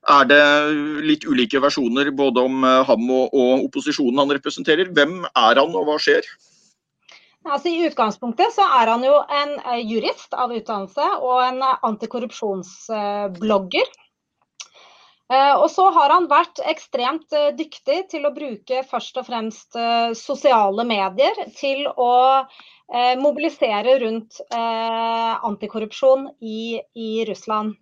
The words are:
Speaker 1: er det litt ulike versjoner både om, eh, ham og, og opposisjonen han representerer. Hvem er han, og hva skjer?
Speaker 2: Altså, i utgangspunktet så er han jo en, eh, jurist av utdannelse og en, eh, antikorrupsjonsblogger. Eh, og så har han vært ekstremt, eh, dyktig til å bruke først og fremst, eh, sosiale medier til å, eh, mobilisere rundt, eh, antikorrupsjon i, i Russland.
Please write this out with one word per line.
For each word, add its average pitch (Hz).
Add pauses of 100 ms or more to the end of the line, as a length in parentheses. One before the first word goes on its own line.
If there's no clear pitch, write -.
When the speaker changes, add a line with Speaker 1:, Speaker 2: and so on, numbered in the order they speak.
Speaker 1:
er 143
det 147
litt 151
ulike 127
versjoner 139
både 135
om, 131
eh, 131
ham 120
og, 131
og 131
opposisjonen 135
han 143
representerer. 156
Hvem 165
er 117
han, 165
og -
hva 151
skjer? - (1200)
Speaker 2:
Altså, 285
i 339
utgangspunktet 254
så 403 (160)
er 220
han 240
jo 285
en, 285
eh, 240
jurist 226
av 247
utdannelse 214 (160)
og 247
en, 254
eh, 262
antikorrupsjonsblogger. 208 (1500)
Eh, 269
og 311
så 370
har 302
han 349
vært -
ekstremt, 302
eh, 294
dyktig 311
til 294
å 294
bruke 254
først -
og 240
fremst, 226
eh, 233
sosiale 233
medier 214 (260)
til 269
å, 254 (440)
eh, 247
mobilisere 262
rundt, 220 (100)
eh, 226
antikorrupsjon 226 (100)
i, 226 (160)
i 220
Russland. 214